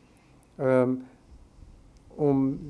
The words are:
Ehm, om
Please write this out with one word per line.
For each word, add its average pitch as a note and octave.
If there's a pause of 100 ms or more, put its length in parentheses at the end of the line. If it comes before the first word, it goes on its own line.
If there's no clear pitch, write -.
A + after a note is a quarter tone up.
(560)
Ehm, C3 (1160)
om C3+ (120)